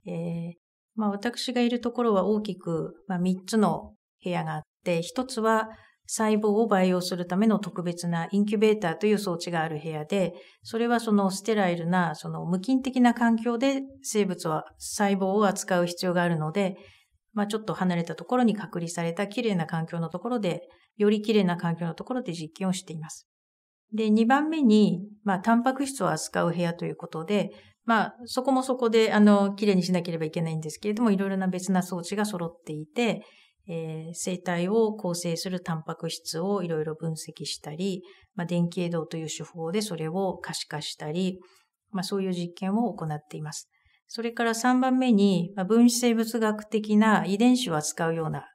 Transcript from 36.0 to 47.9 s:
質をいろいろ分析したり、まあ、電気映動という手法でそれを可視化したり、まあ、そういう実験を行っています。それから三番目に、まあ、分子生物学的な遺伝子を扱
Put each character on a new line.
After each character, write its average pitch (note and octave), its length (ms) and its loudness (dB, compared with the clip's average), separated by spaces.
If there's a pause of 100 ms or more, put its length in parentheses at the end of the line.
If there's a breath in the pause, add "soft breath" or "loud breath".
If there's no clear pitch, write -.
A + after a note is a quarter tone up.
質 - 300 -8
を G3 240 -2
い F3+ 40 -4
ろ D#3+ 140 -2
い D#3 40 -2
ろ D#3 100 -6
分 D#3+ 180 -4
析 D#3 320 -12
し - 160 -8
た D3+ 100 -12
り、 F#3 300 -4 (340 loud breath)
ま F3+ 80 -6
あ、 - 20 -4
電 F3 240 0
気 F3 120 -4
映 E3+ 80 -2
動 E3 160 -4
と E3 120 -10
い D#3+ 60 -6
う D#3 40 -6
手 - 160 -10
法 E3 280 -8
で G#3+ 100 0
そ G#3 140 -6
れ D#3 120 -4
を F#3 340 -2
可 D#3+ 120 -10
視 - 140 -8
化 D3+ 140 -8
し - 140 -8
た D3+ 160 -8
り、 F#3 280 -2 (520 soft breath)
ま F#3 100 -4
あ、 - 20 -4
そ G3+ 140 -4
う F#3+ 60 -2
い F#3+ 40 -2
う F#3 60 -2
実 F3 220 -6
験 F#3+ 200 -2
を A3 180 0
行 - 120 -8
っ D3+ 200 -6
て - 120 -16
い D#3 40 -10
ま D3+ 120 -10
す。 - 160 -14 (380)
そ - 140 -12
れ A#3 100 -4
か A#3 120 -4
ら A3+ 120 0
三 B3+ 260 2
番 B3+ 160 2
目 B3+ 160 4
に、 G3 420 4
ま G3 80 -4
あ、 - 20 -2
分 A#3 240 6
子 A#3 100 0
生 A#3 160 4
物 A3+ 240 -2
学 G#3+ 260 0
的 G#3+ 320 0
な G#3 280 6
遺 F#3+ 120 0
伝 B3 180 6
子 B3 140 -2
を D#3+ 80 0
扱 E3 320 -2